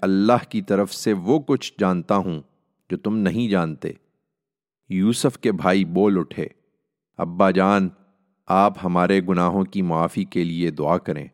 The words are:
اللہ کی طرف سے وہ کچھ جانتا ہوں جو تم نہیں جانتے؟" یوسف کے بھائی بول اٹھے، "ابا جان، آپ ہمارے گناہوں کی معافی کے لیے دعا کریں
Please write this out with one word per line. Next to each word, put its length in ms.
اللہ 500
کی 120
طرف 320
سے 180
وہ 260
کچھ 400
جانتا 380
ہوں 240
جو 60
تم 200
نہیں 320
جانتے؟" 440
یوسف 500
کے 140
بھائی 320
بول 340
اٹھے، 280
"ابا 320
جان، 380
آپ 280
ہمارے 440
گناہوں 360
کی 180
معافی 420
کے 200
لیے 260
دعا 280
کریں 360